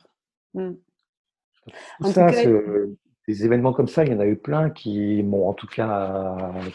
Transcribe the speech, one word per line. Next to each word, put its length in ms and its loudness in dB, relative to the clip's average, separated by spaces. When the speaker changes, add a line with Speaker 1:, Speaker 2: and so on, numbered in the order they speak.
Speaker 1:
Hmm. 200 -8
Speaker 2:
tout 80 -20
Speaker 1:
En 40 -6
tout 60 0
Speaker 2:
ça, 140 6
Speaker 1:
cas, 60 6
Speaker 2:
ce, 500 2
des 180 -4
événements 260 4
comme 160 0
ça, 160 2
il 80 0
y 20 0
en 60 -2
a 60 2
eu 100 2
plein 320 -2
qui 540 -2
m'ont 260 0
en 60 -2
tout 140 -12
cas 840 -4